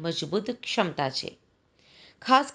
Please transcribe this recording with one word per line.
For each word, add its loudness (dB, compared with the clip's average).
મજબૂત -2
ક્ષમતા 0
છે, -8
ખાસ 6